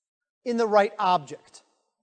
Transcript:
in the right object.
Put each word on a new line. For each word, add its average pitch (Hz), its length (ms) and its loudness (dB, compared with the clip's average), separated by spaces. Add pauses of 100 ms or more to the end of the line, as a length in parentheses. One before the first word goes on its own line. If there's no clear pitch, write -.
(460)
in 240 120 -4
the 233 100 0
right 208 300 2
object. 180 680 -4 (400)